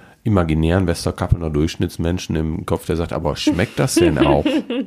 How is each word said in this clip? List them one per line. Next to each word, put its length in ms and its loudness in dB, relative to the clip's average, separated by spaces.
imaginären 640 2
Westerkappener 640 0
Durchschnittsmenschen 840 -2
im 300 -2
Kopf, 200 -2
der 120 -2
sagt, 160 -4
"Aber 220 -2
schmeckt 440 -2
das 160 0
denn 240 4
auch?" 260 2